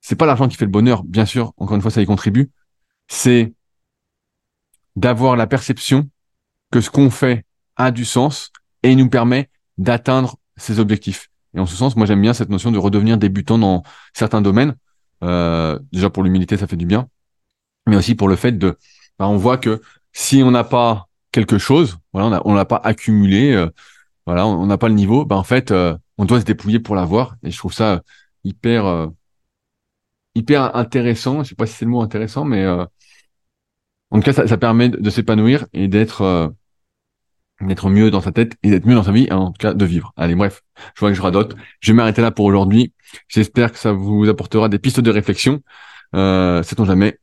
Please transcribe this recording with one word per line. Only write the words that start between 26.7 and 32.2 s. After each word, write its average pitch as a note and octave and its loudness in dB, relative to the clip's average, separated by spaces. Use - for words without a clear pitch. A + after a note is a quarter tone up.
pour G#2 -6
l'avoir. F#2+ -2
Et E2 -8
je - -12
trouve F2+ -10
ça G#2 -2
hyper, A2+ -2
euh, E2+ -4
hyper B2+ 0
intéressant. A#2+ -2
Je C3+ -8
sais - -20
pas A#2 -4
si A2 -12
c'est - -8
le A#2 -2
mot A#2+ -2
intéressant, A2 -6